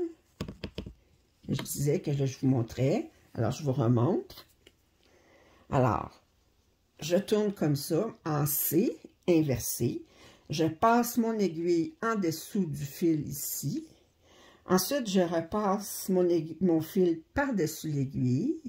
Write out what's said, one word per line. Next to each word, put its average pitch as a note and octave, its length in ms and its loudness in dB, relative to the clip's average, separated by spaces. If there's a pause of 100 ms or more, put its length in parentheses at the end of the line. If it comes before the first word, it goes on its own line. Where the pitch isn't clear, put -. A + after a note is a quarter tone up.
(1500)
Je C3+ 120 -2
disais C#3+ 380 -2
que D#3+ 120 -4
je C#3 120 0 (140)
vous C3+ 100 0
montrais. C3 640 0 (240)
Alors, A2 160 0
je C3+ 120 -6
vous C#3 100 0
remontre. B2+ 720 2 (1200)
Alors, - 520 0 (800)
je D#3+ 160 0
tourne G#3 360 2
comme D3+ 240 2
ça, F3 380 -2 (100)
en D3 220 0
C, F3 500 0 (320)
inversé. D#3 760 2 (440)
Je D#3+ 160 0
passe A3+ 520 2
mon A3+ 220 0
aiguille E3+ 640 0
en A3+ 140 0
dessous F3+ 500 -2
du C#3+ 180 -6
fil D#3 440 0
ici. F3+ 580 -6 (800)
Ensuite, G#3+ 420 0
je F#3+ 120 2
repasse F#3+ 880 -2
mon F3+ 200 4
aiguille, E3 320 0
mon E3 200 4
fil E3+ 400 0 (140)
par-dessus G3 560 -2
l'aiguille. C#3 800 0